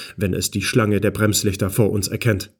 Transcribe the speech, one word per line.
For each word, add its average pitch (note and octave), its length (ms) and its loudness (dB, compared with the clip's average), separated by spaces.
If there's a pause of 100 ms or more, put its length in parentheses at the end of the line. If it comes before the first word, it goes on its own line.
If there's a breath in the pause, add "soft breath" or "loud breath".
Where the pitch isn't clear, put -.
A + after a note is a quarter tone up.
(160 loud breath)
wenn G2+ 160 -2
es F2+ 200 -4
die G2+ 100 -2
Schlange G#2 380 2
der G#2 100 2
Bremslichter G#2 600 0
vor G#2 200 2
uns G2 160 -2
erkennt. A2 540 -2